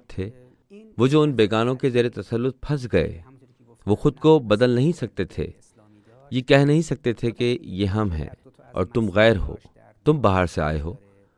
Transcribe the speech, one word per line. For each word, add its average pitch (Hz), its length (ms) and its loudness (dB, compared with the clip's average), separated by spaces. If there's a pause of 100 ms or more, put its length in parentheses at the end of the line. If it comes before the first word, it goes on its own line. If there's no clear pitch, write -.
تھے، 95 220 -10 (680)
وہ 120 100 2
جو 151 140 4
ان 151 100 2
بیگانوں 110 440 0
کے 131 140 -2
زیر 120 200 0
تسلط 117 520 -6
پھنس 135 320 -6
گئے، 82 280 -2 (640)
وہ 101 100 0
خود 143 240 -2
کو 156 200 6
بدل 113 300 2
نہیں 127 220 2
سکتے 104 340 -6
تھے، - 220 -8 (840)
یہ 127 100 -4
کہہ 139 240 4
نہیں 147 160 2
سکتے 127 320 -4
تھے 120 180 -6
کہ 120 300 -2
یہ 92 240 -4
ہم 101 260 -2
ہیں 78 180 -6 (420)
اور 92 140 -4
تم 113 240 -2
غیر 107 280 4
ہو، - 180 -6 (500)
تم 147 160 2
باہر 95 240 2
سے 85 160 -4
آئے 78 200 -2
ہو۔ 82 120 -8 (440)